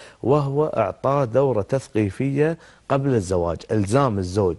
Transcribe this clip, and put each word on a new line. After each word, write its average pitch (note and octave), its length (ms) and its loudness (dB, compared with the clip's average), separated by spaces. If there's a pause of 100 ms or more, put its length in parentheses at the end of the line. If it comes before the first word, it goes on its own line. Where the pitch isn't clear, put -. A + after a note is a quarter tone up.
(220)
وهو C#3+ 440 0
إعطاء C3 580 0
دورة B2 380 0
تثقيفية C3+ 920 -2 (320)
قبل C#3 260 2
الزواج، E2+ 420 0 (160)
إلزام A2 460 2
الزوج، F#2 400 0